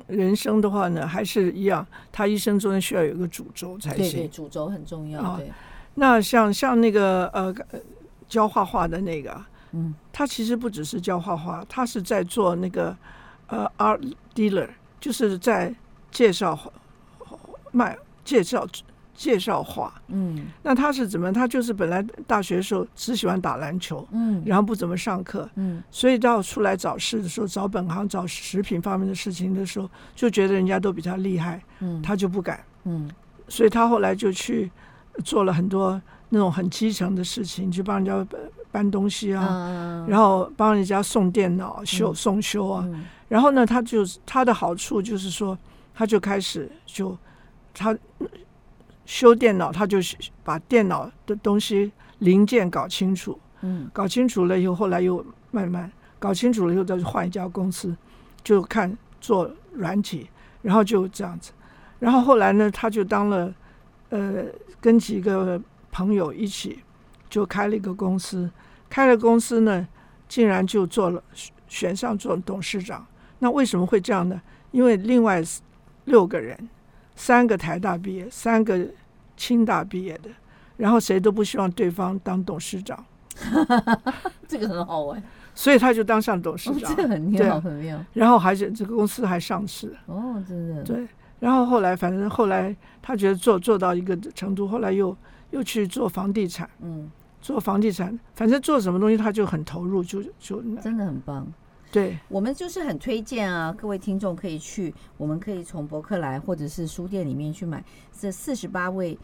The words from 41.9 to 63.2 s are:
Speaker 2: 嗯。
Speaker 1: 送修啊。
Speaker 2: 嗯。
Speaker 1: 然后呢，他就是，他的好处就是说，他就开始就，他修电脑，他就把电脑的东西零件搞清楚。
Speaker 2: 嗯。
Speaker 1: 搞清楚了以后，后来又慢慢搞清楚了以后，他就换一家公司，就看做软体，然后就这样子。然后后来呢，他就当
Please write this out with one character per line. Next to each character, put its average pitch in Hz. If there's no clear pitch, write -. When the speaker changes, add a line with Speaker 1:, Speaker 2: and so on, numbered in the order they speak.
Speaker 2:
嗯。 160
Speaker 1:
送 202
修 202
啊。 185
Speaker 2:
嗯。 165
Speaker 1:
然 226
后 285
呢， 262
他 233
就 220
是， -
他 262
的 240
好 175
处 208
就 208
是 190
说， 190
他 220
就 208
开 196
始 -
就， 185
他 220
修 240
电 226
脑， 160
他 185
就 196
把 160
电 220
脑 156
的 214
东 208
西 208
零 190
件 202
搞 151
清 190
楚。 -
Speaker 2:
嗯。 180
Speaker 1:
搞 196
清 240
楚 190
了 185
以 185
后， 180
后 202
来 175
又 180
慢 196
慢 180
搞 196
清 240
楚 208
了 170
以 180
后， 190
他 180
就 180
换 175
一 180
家 185
公 185
司， 170
就 202
看 196
做 190
软 196
体， 156
然 202
后 220
就 196
这 -
样 175
子。 -
然 240
后 254
后 262
来 196
呢， 208
他 220
就 208
当 208